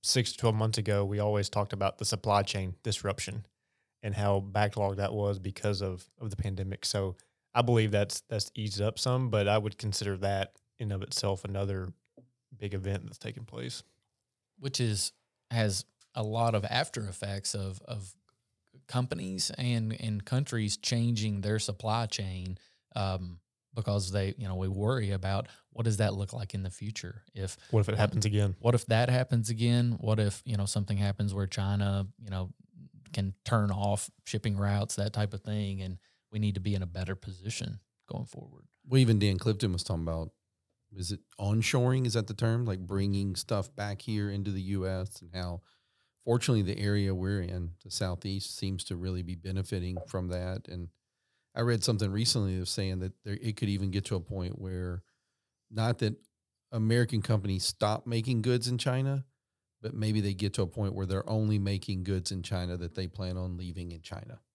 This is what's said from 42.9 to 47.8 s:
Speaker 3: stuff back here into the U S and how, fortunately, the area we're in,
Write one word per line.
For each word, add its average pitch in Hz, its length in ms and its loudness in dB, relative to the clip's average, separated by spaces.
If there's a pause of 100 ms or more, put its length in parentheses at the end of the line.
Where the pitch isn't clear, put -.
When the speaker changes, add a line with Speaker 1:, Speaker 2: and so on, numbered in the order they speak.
Speaker 3:
stuff - 400 -2
back 101 260 -6
here 104 300 -2
into 101 220 -2
the 95 100 -2
U 95 240 -2
S 92 340 -4
and 87 140 -20
how, 90 280 -6 (600)
fortunately, 117 380 4
the 90 160 0
area 101 340 2
we're 95 300 0
in, 87 300 -4 (100)